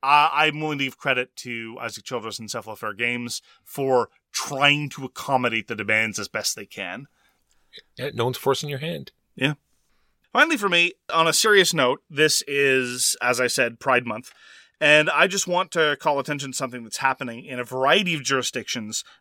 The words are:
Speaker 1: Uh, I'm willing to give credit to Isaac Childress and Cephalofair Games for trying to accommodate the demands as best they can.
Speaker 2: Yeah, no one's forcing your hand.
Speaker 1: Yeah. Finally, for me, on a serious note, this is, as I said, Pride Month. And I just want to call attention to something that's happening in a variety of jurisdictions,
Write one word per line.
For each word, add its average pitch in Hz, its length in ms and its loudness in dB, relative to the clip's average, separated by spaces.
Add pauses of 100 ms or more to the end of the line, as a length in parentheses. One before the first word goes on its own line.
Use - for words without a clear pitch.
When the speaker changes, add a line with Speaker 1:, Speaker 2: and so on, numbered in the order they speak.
Speaker 1:
Uh, 147 320 6
I'm 151 260 2
willing 151 200 -4
to 139 60 -2
give 131 120 -8
credit 127 400 -2
to 113 420 -10
Isaac 113 240 -10
Childress 110 360 -8
and 110 100 -12
Cephalofair 107 480 -8
Games 120 460 -4 (200)
for 131 460 2 (220)
trying 143 580 2
to 135 160 -12
accommodate 123 640 -2
the 117 80 -6
demands 107 420 0
as 101 100 -8
best - 280 -4
they 107 100 -14
can. 98 420 -12 (880)
Speaker 2:
Yeah, 131 160 -8
no 117 140 -2
one's 123 120 -2
forcing 139 320 -2
your 139 100 -8
hand. 151 320 -10 (240)
Speaker 1:
Yeah. 143 180 -2 (800)
Finally, 311 240 4
for 202 120 0
me, 175 240 4 (180)
on 165 140 4
a 160 80 2
serious 202 400 6
note, 131 360 2
this 151 380 2
is, 131 760 2
as 120 180 0
I 123 80 2
said, 117 320 0
Pride 123 260 2
Month. 113 280 -10 (460)
And 151 300 6
I 165 160 4
just 190 220 -2
want 175 240 -2
to 151 280 2
call 143 200 0
attention 139 320 -6
to 123 60 -8
something 123 260 -8
that's 110 140 -10
happening 127 460 -8
in 131 160 -12
a 123 40 -6
variety 165 500 0
of 151 80 -6
jurisdictions, 120 840 -4 (180)